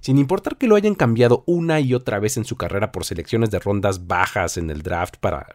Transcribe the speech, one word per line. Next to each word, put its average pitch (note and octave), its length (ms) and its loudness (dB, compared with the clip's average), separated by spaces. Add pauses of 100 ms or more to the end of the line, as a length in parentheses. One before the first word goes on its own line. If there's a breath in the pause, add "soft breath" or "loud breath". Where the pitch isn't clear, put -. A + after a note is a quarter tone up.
sin C3+ 160 2
importar F3+ 400 0
que C4+ 100 0
lo G#3+ 80 6
hayan G#3 200 2
cambiado A#2+ 500 4
una E3 340 2
y C3 140 2
otra A#2 260 -2
vez G#2 160 -2
en A2 80 -4
su - 140 -8
carrera G2+ 340 -2
por F2 140 -6
selecciones G#2+ 460 -2
de F#2+ 80 0
rondas G2 460 -2
bajas F2+ 520 -2
en E2 120 -4
el D2+ 120 -8
draft F2 340 -6
para D#2+ 400 -4